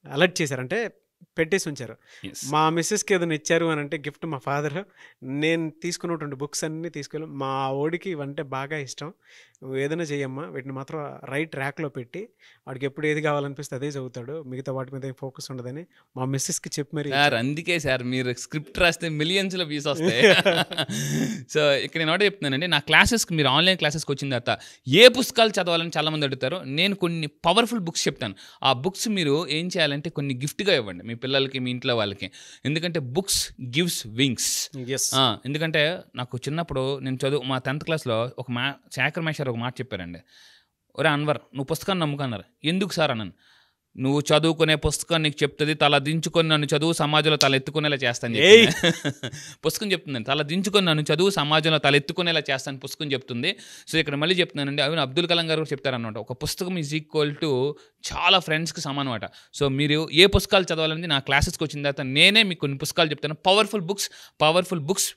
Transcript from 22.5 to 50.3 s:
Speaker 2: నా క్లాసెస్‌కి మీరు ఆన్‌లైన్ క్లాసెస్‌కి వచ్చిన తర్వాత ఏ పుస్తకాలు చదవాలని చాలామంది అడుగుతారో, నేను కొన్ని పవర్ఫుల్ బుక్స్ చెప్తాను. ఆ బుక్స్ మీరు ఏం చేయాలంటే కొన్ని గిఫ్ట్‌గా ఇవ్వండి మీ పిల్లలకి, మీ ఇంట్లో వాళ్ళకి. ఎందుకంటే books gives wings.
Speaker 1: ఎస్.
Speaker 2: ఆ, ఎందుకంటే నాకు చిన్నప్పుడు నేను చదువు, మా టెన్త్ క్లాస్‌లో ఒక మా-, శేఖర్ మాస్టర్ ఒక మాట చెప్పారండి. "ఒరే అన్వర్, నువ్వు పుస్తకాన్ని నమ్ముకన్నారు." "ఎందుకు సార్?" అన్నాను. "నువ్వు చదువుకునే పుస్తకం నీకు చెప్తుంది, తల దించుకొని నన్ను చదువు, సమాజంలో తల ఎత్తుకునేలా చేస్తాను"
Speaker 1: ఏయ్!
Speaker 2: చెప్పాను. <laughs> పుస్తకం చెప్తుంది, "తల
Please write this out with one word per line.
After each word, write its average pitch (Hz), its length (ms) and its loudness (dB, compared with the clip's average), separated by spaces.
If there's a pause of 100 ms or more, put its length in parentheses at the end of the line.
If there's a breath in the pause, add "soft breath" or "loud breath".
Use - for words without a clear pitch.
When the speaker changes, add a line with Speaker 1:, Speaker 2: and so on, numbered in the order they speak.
Speaker 2:
నా 156 120 0
క్లాసెస్‌కి 185 560 4
మీరు 147 140 4
ఆన్‌లైన్ 175 300 4
క్లాసెస్‌కి 151 340 -4
వచ్చిన 139 180 -4
తర్వాత 120 220 -2 (340 loud breath)
ఏ 202 220 10
పుస్తకాలు 233 420 4
చదవాలని 170 440 -2
చాలామంది 156 320 0
అడుగుతారో, 135 320 -4 (120)
నేను 180 240 0
కొన్ని 170 340 -2 (140)
పవర్ఫుల్ 220 380 2
బుక్స్ 165 240 -4
చెప్తాను. 123 300 -4 (280 loud breath)
ఆ 135 100 4
బుక్స్ 160 360 -2
మీరు 165 280 0 (120)
ఏం 156 180 -2
చేయాలంటే 156 440 -2
కొన్ని 143 240 -4
గిఫ్ట్‌గా 170 400 -2
ఇవ్వండి 95 300 -4
మీ 117 120 -10
పిల్లలకి, 135 420 -2
మీ 127 120 -4
ఇంట్లో 123 260 -2
వాళ్ళకి. 101 320 -4 (360 loud breath)
ఎందుకంటే 160 440 -2
books 175 280 -2 (340)
gives 170 260 0 (160)
wings. 123 340 0 (420)
Speaker 1:
ఎస్. 131 260 -2
Speaker 2:
ఆ, 131 100 4 (200)
ఎందుకంటే 156 380 -2 (320)
నాకు 123 240 -8
చిన్నప్పుడు 143 460 -4 (140)
నేను 131 180 -4
చదువు, 135 260 0
మా 131 160 -2
టెన్త్ 143 260 -4
క్లాస్‌లో 131 340 -2 (200)
ఒక 127 120 -10
మా-, 127 260 -2 (160)
శేఖర్ 151 320 -2
మాస్టర్ 151 240 -2
ఒక 117 100 -4
మాట 120 160 -6
చెప్పారండి. 90 460 -10 (760 soft breath)
"ఒరే 147 140 0
అన్వర్, 147 400 0
నువ్వు 139 220 -8
పుస్తకాన్ని 175 320 -2
నమ్ముకన్నారు." 139 420 -4 (200)
"ఎందుకు 185 280 0
సార్?" 156 180 2
అన్నాను. 110 240 -6 (640 soft breath)
"నువ్వు 139 240 2
చదువుకునే 156 540 4
పుస్తకం 156 480 0
నీకు 147 140 0
చెప్తుంది, 147 380 0
తల 147 240 4
దించుకొని 160 500 2
నన్ను 151 180 2
చదువు, 156 260 2
సమాజంలో 151 440 2
తల 135 180 4
ఎత్తుకునేలా 147 420 -2
చేస్తాను" 120 420 -2
Speaker 1:
ఏయ్! 208 240 12
Speaker 2:
చెప్పాను. 170 300 4
<laughs> - 680 -8
పుస్తకం 196 300 -2
చెప్తుంది, 147 340 -2
"తల 147 180 0